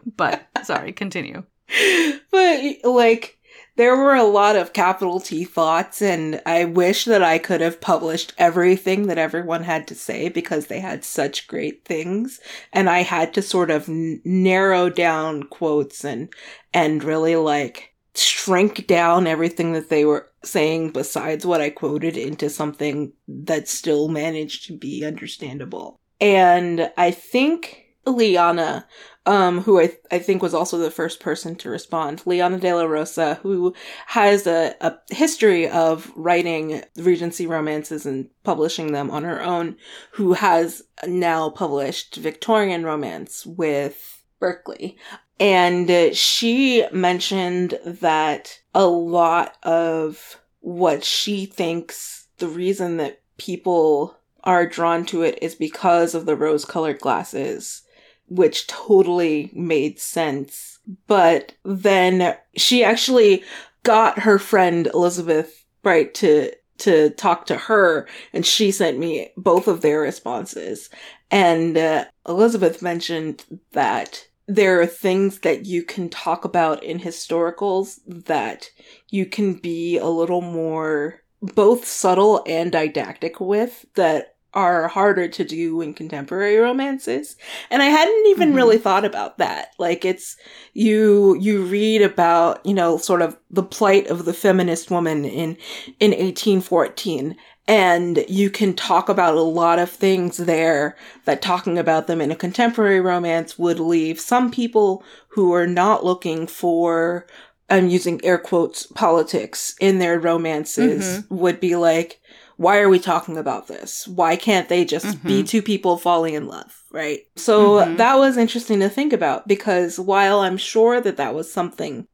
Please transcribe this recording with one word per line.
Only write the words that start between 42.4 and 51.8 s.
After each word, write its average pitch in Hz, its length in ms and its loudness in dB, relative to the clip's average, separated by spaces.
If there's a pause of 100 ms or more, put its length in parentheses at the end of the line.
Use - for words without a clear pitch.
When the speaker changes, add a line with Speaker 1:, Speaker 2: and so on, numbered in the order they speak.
Speaker 2:
romance 143 600 -10
with 147 760 -6 (180)
Berkeley. - 580 -8 (420)
And, 180 500 4
uh, 175 240 4
she 247 800 2
mentioned 180 920 -2
that 156 720 -4 (160)
a 190 100 4
lot 170 800 0
of 165 760 -2 (200)
what 175 440 -2
she 202 420 -4
thinks - 840 -8 (100)